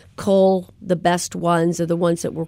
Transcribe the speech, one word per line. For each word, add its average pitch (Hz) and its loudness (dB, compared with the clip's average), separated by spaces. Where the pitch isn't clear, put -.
cull 190 2
the 180 -2
best 175 -2
ones 170 0
or 170 0
the 170 -2
ones 170 -2
that - -6
were 160 -8